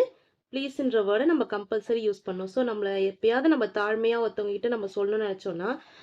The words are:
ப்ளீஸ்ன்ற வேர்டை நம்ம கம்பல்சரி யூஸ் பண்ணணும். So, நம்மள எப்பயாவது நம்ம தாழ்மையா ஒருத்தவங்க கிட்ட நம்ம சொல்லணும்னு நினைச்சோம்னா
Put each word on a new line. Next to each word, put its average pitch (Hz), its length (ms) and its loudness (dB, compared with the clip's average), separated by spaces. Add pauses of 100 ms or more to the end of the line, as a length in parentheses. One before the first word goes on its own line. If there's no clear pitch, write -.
(540)
ப்ளீஸ்ன்ற 262 480 -2
வேர்டை 208 240 2
நம்ம 320 200 4
கம்பல்சரி 214 560 -2
யூஸ் 202 200 -2
பண்ணணும். 185 280 -6
So, 220 120 -4
நம்மள 214 280 -2 (140)
எப்பயாவது 226 440 2
நம்ம 269 240 4
தாழ்மையா 220 480 0
ஒருத்தவங்க 214 340 -2
கிட்ட 208 160 -2
நம்ம 220 180 -2
சொல்லணும்னு 208 400 -2
நினைச்சோம்னா 190 420 -4 (340)